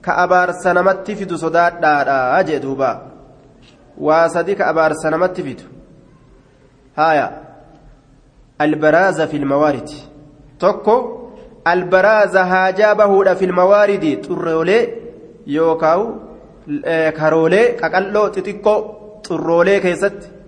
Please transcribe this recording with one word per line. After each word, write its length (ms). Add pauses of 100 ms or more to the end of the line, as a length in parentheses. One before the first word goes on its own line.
كأبار 480
سنمت 600
في 140
دو 120
صداد 360 (640)
أجدوبا 680 (920)
Waa 300
sadi 260
ka 120
abaarsa 440
namatti 320
fidu. 200 (1300)
Haaya. 320 (1300)
Albaraaza 680
fil 180
mawaarid. 440 (680)
Tokko, 380 (720)
albaraaza 800
haajaa 500
bahuudha 400
fil 180
mawaarid. 500 (220)
Xurroolee 560 (640)
yookaawu, 600 (760)
eh, 300
karoolee 520 (160)
qaqal'oo 540
xixiqqoo 440 (480)
xurroolee 520
keessatti 480 (200)